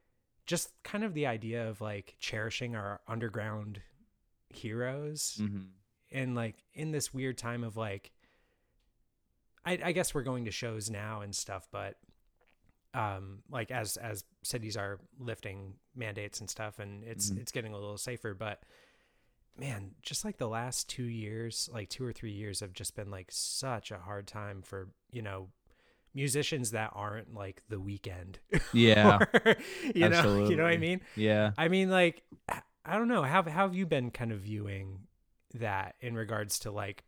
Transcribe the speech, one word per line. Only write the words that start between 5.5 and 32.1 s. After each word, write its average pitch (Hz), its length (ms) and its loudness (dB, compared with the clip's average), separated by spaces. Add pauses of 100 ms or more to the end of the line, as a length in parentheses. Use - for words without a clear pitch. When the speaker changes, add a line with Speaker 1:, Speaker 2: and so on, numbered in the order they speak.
Speaker 1:
And, 127 220 -2
like, 117 280 -4 (120)
in 156 180 -4
this 147 200 -4
weird 131 260 -4
time 120 260 -4
of, 110 120 -8
like, 104 360 -6 (1500)
I, 180 180 0
I 180 100 0
guess 175 220 0
we're 143 80 0
going 127 220 -2
to 110 60 -4
shows 110 400 -4
now 107 320 -6
and 101 120 -8
stuff, 95 380 -6
but, 98 260 -8 (960)
um, 98 580 -6
like, 123 200 -6
as, 117 260 -4
as 107 280 -8 (180)
cities 110 340 -6
are 101 240 -4 (180)
lifting 98 560 -10 (220)
mandates 104 440 -8
and 101 80 -10
stuff, 107 300 -8
and 101 260 -12
it's, 101 260 -4
Speaker 2:
Mm-hmm. 98 100 -2
Speaker 1:
it's 113 120 -8
getting 110 200 -6
a 104 60 -10
little 104 200 -8
safer, 113 360 -6
but 104 280 -6 (960)
man, 107 340 -8 (100)
just, - 220 -6
like, 214 140 -6
the 123 100 -2
last 117 400 -4
two - 160 -6
years, 113 680 -6
like, 110 160 -6
two - 160 -8
or 120 80 -4
three 110 200 -8
years 101 280 -6
have 98 140 -8
just - 200 -8
been, 101 160 -8
like, 95 200 -12
such - 600 -4
a 104 80 -8
hard 101 280 -8
time 104 360 -8
for, 95 280 -10 (200)
you 120 120 -8
know, 95 260 -8 (680)
musicians 139 540 0
that 110 240 -2
aren't, 104 400 -6
like, 98 340 -10
The 104 120 -4
Weeknd. 95 560 -8 (160)
<laughs> - 200 2
Speaker 2:
Yeah. 107 460 12
Speaker 1:
Or, - 380 6 (380)
you 170 140 8
know, 104 400 8
you 175 80 6
know 156 60 4
what 170 80 6
I 170 40 6
Speaker 2:
Absolutely. 165 40 4
Speaker 1:
mean? 175 220 2 (160)
Speaker 2:
Yeah. 107 420 6
Speaker 1:
I 160 100 4
mean, 190 220 4
like, 180 320 6 (260)